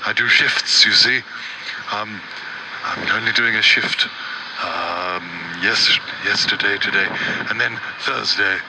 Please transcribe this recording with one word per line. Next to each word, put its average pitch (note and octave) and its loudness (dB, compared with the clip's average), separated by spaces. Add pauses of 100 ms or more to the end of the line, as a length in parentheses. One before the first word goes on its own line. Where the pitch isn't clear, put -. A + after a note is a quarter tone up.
I G#2+ 0
do A#2 2
shifts, - 4
you G#2+ 4
see. B2 6 (720)
Um, G#2 -6 (600)
I'm - -2
only A2+ 0
doing A#2 2
a G#2+ 2
shift - 4 (560)
um, F2 -4 (380)
yes-, - 4 (240)
yesterday, - 2
today, F#2+ 2 (420)
and G#2+ -2
then A#2 0 (220)
Thursday G#2 0 (120)